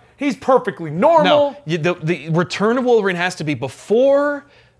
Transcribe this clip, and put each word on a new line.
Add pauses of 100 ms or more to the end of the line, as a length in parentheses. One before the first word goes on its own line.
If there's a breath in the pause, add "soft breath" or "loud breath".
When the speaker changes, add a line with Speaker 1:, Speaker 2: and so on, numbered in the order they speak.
(180 soft breath)
Speaker 1:
He's
perfectly
normal.
Speaker 2:
No,
you,
the,
the
Return
of
Wolverine
has
to
be
before (360 soft breath)